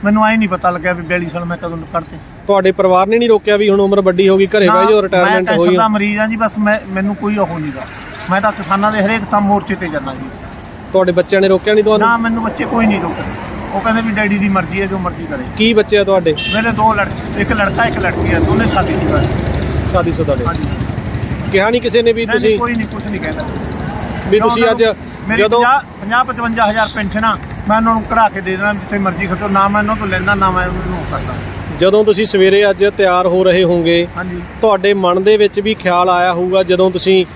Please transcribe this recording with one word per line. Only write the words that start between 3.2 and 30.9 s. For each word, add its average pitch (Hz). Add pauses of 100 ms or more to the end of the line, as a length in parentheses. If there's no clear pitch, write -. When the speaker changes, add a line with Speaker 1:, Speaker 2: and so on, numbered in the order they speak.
Speaker 2:
ਰੋਕਿਆ 208
ਵੀ 208
ਹੁਣ 196
ਉਮਰ 196
ਵੱਡੀ 185
ਹੋ 190
ਗਈ, 196
ਘਰੇ 208
Speaker 1:
ਨਾ, 214
Speaker 2:
ਬਹਿ 226
ਜਾਓ, 220
Speaker 1:
ਮੈਂ 208
Speaker 2:
ਰਿਟਾਇਰਮੈਂਟ 185
Speaker 1:
ਕੈਂਸਰ 214
Speaker 2:
ਹੋਈ 175
ਆ। 180
Speaker 1:
ਦਾ 220
ਮਰੀਜ਼ 208
ਆ 214
ਜੀ, 220
ਬਸ 220
ਮੈਂ, 214 (100)
ਮੈਨੂੰ 190
ਕੋਈ 208
ਉਹ 170
ਨਹੀਂ 151
ਗਾ। 131 (500)
ਮੈਂ 190
ਤਾਂ 208
ਕਿਸਾਨਾਂ 196
ਦੇ 214
ਹਰੇਕ 214
ਕੰਮ 208
ਮੋਰਚੇ 202
ਤੇ 180
ਜਾਂਦਾ 135
ਜੀ। 131 (680)
Speaker 2:
ਤੁਹਾਡੇ 185
ਬੱਚਿਆਂ 180
ਨੇ 190
ਰੋਕਿਆ 190
ਨਹੀਂ 214
ਤੁਹਾਨੂੰ? 214
Speaker 1:
ਨਾ, 233
ਮੈਨੂੰ 226
ਬੱਚੇ 226
ਕੋਈ 226
ਨਹੀਂ 202
ਰੋਕਦੇ। - (500)
ਉਹ 196
ਕਹਿੰਦੇ 226
ਵੀ 226
ਡੈਡੀ 208
ਦੀ 202
ਮਰਜ਼ੀ 185
ਹੈ, 196
ਜੋ 190
ਮਰਜ਼ੀ 180
ਕਰੇ। 262 (140)
Speaker 2:
ਕੀ 226
ਬੱਚੇ 208
ਆ 202
ਤੁਹਾਡੇ? 180 (200)
Speaker 1:
ਮੇਰੇ 226
ਦੋ 220
ਲੜਕੇ, 202
ਇੱਕ 202
ਲੜਕਾ, 208
ਇੱਕ -
ਲੜਕੀ 175
ਆ, 170
ਦੋਨੇ -
ਸ਼ਾਦੀਸ਼ੁਦਾ 160
ਹੈ। - (600)
Speaker 2:
ਸ਼ਾਦੀਸ਼ੁਦਾ 160
ਨੇ? -
Speaker 1:
ਹਾਂਜੀ। 170 (840)
Speaker 2:
ਕਿਹਾ 196
ਨਹੀਂ 240
ਕਿਸੇ 240
ਨੇ 233
ਵੀ 226
Speaker 1:
ਨਹੀਂ, -
ਨਹੀਂ, 226
Speaker 2:
ਤੁਸੀਂ 220
Speaker 1:
ਕੋਈ 240
ਨਹੀਂ, 220
ਕੁਛ 202
ਨਹੀਂ 202
ਕਹਿੰਦਾ। 156 (840)
Speaker 2:
ਵੀ 208
Speaker 1:
ਕਿਉਂ 220
Speaker 2:
ਤੁਸੀਂ 233
Speaker 1:
ਉਹਨਾਂ 226
Speaker 2:
ਅੱਜ 233
Speaker 1:
ਨੂੰ 220 (340)
ਮੇਰੀ 226
Speaker 2:
ਜਦੋਂ 226
Speaker 1:
ਪੰਜਾਹ, 254
ਪੰਜਾਹ, 233
ਪਚਵੰਜਾ 233
ਹਜ਼ਾਰ 214
ਪੈਨਸ਼ਨ 208
ਆ, 214 (320)
ਮੈਂ 214
ਉਹਨਾਂ 226
ਨੂੰ 220
ਕਢਾ 226
ਕੇ 196
ਦੇ 185
ਦੇਣਾ, 202
ਜਿੱਥੇ 202
ਮਰਜ਼ੀ 190
ਖਰਚੋ, 185
ਨਾ 196
ਮੈਂ 208
ਉਹਨਾਂ 214
ਤੋਂ 208
ਲੈਂਦਾ, 190
ਨਾ 196
ਮੈਂ 180
ਉਹਨਾਂ 180
ਨੂੰ 175